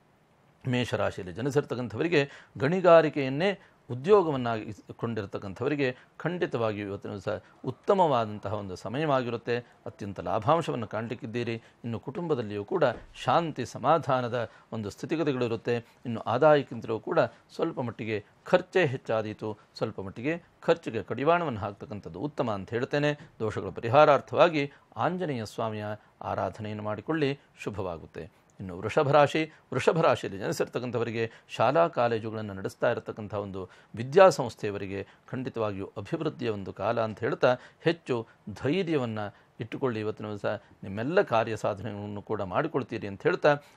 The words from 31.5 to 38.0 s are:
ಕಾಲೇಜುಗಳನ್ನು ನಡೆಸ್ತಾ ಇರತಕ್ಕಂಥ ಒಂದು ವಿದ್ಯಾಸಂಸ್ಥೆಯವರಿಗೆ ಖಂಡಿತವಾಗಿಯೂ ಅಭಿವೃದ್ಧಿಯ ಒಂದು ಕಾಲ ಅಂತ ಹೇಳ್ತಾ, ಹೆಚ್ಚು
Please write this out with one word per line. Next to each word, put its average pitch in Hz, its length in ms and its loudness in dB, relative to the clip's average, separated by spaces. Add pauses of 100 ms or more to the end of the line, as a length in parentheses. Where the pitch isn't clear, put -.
ಕಾಲೇಜುಗಳನ್ನು 110 640 -2
ನಡೆಸ್ತಾ 117 360 -2
ಇರತಕ್ಕಂಥ 110 440 -6
ಒಂದು 98 360 -6 (240)
ವಿದ್ಯಾಸಂಸ್ಥೆಯವರಿಗೆ 110 1120 4 (240)
ಖಂಡಿತವಾಗಿಯೂ 113 640 -4
ಅಭಿವೃದ್ಧಿಯ 143 540 -4
ಒಂದು 98 220 -6
ಕಾಲ 113 280 -2
ಅಂತ 110 200 -4
ಹೇಳ್ತಾ, 127 360 2 (240)
ಹೆಚ್ಚು 127 460 -2 (360)